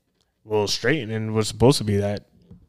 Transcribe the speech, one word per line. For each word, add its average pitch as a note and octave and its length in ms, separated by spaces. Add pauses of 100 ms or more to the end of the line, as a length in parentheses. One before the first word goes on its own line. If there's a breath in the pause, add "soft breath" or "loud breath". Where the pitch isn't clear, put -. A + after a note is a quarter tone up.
(460)
Well, G#2+ 220
Straightening A2 680
was A2 140
supposed A2+ 320
to - 40
be G#2 140
that G2+ 280 (440)